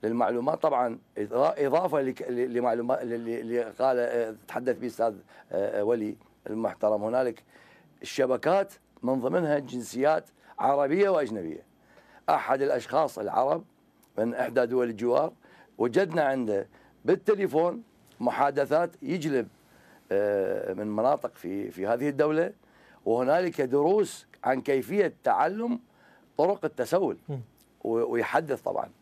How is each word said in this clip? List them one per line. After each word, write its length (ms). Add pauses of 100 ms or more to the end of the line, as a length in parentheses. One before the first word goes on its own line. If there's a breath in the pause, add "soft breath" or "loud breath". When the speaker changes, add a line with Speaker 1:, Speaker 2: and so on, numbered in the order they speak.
Speaker 1:
للمعلومات 600
طبعًا، 360 (200)
إضا-، 400
إضافة 420
لك-، 220
ل-، 320
لمعلومات 480
ل-، 220
ل-، 320
ل-، 220
قال، 200
آه، 360 (140)
تحدث 300
به 80
أستاذ، 280 (380 loud breath)
آه، 280
آه، 40
ولي 320 (340)
المحترم، 540
هنالك 380 (600 loud breath)
الشبكات 720 (300)
من 180
ضمنها 380
جنسيات 680 (340 loud breath)
عربية 500
وأجنبية. 540 (680 soft breath)
أحد 340
الأشخاص 560
العرب 460 (540)
من 160
إحدى 320
دول 220
الجوار 440 (460 loud breath)
وجدنا 440
عنده 460 (360 soft breath)
بالتليفون 800 (380)
محادثات 680 (120)
يجلب، 460 (640 soft breath)
آه، 600
من 240
مناطق 380
في، 360
في 160
هذه 220
الدولة، 440 (520 soft breath)
وهنالك 560
دروس 680 (180)
عن 160
كيفية 520 (120)
تعلم 560 (580 soft breath)
طرق 260
التسول. 520 (120)
Speaker 2:
مم. 120 (440)
Speaker 1:
و-، 280
ويحدث 480
طبعًا 300 (120)